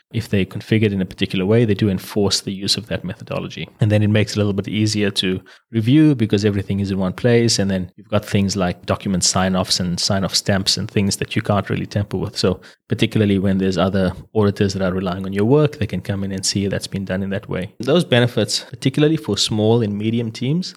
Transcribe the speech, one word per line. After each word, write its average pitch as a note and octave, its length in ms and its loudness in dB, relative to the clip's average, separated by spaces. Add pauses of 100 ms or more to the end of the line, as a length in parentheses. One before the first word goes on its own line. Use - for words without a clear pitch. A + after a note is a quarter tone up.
(120)
if A2+ 180 -6
they G2 140 2
configure G#2+ 420 0
it G2+ 80 2
in G2 80 -2
a F#2 40 0
particular F#2+ 400 -4
way, A2+ 200 4
they G#2 100 2
do G#2+ 140 0
enforce F#2+ 520 -2
the G2+ 120 -8
use G2 240 -4
of G2 100 -10
that E2+ 160 -6
methodology. - 640 -10 (100)
And G#2+ 120 4
then G#2 100 4
it G#2 80 4
makes G#2 220 4
it - 60 -4
a - 20 0
little G#2 140 0
bit G2 140 -4
easier G#2 440 0
to F#2 280 -2 (320)
review C3+ 440 6
because G#2+ 300 2
everything G2 340 0
is G2 100 -2
in F#2+ 80 0
one F#2 160 -2
place. A#2 460 4
And G2 100 0
then F#2 260 -2
you've - 140 -20
got G2+ 160 0
things G2 300 0
like F2+ 320 -2
document F#2 360 0
sign-offs F#2 560 2
and F2 200 -2
sign-off G2 360 -2
stamps - 420 0
and G#2 120 -6
things G2+ 280 0
that - 180 -6
you G#2 80 0
can't G2+ 260 0
really F#2 180 -4
tamper G2 300 -4
with. G2 200 -6
So F#2 220 0 (280)
particularly G#2+ 500 2
when F#2+ 220 2
there's F#2+ 180 0
other F#2 360 2 (200)
auditors G2+ 400 2
that F#2+ 100 -2
are F2+ 100 0
relying F#2+ 320 -4
on F#2+ 80 -8
your G#2 120 0
work, D3 340 2
they G#2 80 -2
can F2+ 140 -6
come G2 220 -6
in G2 80 -6
and F#2 140 -6
see G2+ 220 0
that's G2 200 -4
been G2 180 -6
done F#2+ 180 -4
in G2 80 -6
that G2 180 -6
way. F2+ 300 -6
Those D#3 260 2
benefits, A#2+ 600 0
particularly D3+ 520 0
for G2+ 180 -4
small A2 460 2
and G#2 160 -2
medium A2+ 340 -2
teams, C#3+ 460 -4